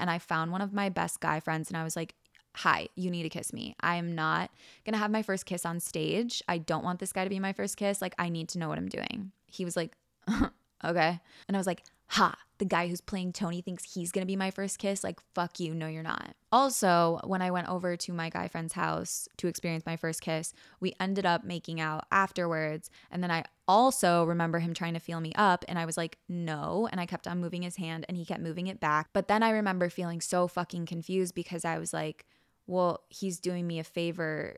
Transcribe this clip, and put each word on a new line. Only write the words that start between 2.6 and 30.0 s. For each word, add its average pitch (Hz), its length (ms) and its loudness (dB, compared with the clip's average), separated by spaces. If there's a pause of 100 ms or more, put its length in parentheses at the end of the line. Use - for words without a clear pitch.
you 180 160 -2
need 170 100 -2
to 160 60 -2
kiss - 240 -8
me. - 260 -8
I'm 170 380 -2
not 160 340 0 (340)
gonna 220 140 0
have 208 140 0
my 220 100 2
first 190 240 -2
kiss 175 180 -4
on 170 140 -2
stage. 170 720 -2
I 175 100 0
don't 160 240 -2
want 180 160 -4
this 190 140 -6
guy 185 100 -2
to 190 80 -2
be 190 80 -2
my 196 140 0
first 196 240 -4
kiss. 202 260 0
Like, 185 160 -4
I 175 100 0
need 165 200 -2
to 180 100 -4
know 165 100 -2
what 151 100 -2
I'm 175 100 -4
doing." - 420 -6 (160)
He - 180 -6
was 175 120 -4
like, 170 200 -2 (300)
<laughs> - 580 -2
"Okay." 170 360 2 (260)
And 196 100 0
I 196 40 2
was 185 80 0
like, 180 160 -2 (240)
"Ha, 202 280 4 (220)
the 196 60 0
guy 175 240 4
who's 175 120 -4
playing 180 340 -4
Tony 175 260 -2
thinks 175 340 -10
he's 175 160 -4
gonna 185 160 0
be 190 80 0
my 190 160 0
first 196 300 -4
kiss. 196 240 0
Like, 185 160 -6 (120)
fuck 175 280 -2
you. 165 160 -2
No, 160 100 -2
you're 160 160 -6
not." - 320 -6 (160)
Also, 180 720 6
when 190 180 0
I 180 120 0
went 180 160 -2
over 175 280 -2
to 175 160 -6
my 165 180 -4
guy 175 180 -2
friend's 165 240 -6
house 165 640 -2
to - 100 -2
experience 165 400 -2
my 165 100 -4
first 160 240 -4
kiss, 160 320 -4 (280)
we 185 180 -2
ended 190 260 0
up 170 200 2
making 165 360 -6
out 156 300 -2
afterwards. 165 800 2 (220)
And 180 100 -2
then 180 80 0
I 165 140 0 (240)
also 190 560 8
remember 170 340 2
him 170 160 0
trying 170 200 -2
to 165 60 -4
feel 165 200 -6
me 160 160 -6
up, 190 320 6
and 175 100 -2
I 165 60 0
was 165 120 -4
like, 165 220 -2 (100)
"No." 165 640 -2
And 180 100 -2
I 175 60 -2
kept 180 220 -6
on 175 120 -2
moving 175 220 -4
his 175 140 -6
hand, 160 320 -6
and 180 80 -4
he 170 80 -6
kept 165 180 -6
moving 170 240 -4
it 190 140 -8
back. 151 320 2
But 196 160 2
then 214 160 6
I 226 60 6
remember 190 380 2
feeling 170 320 -4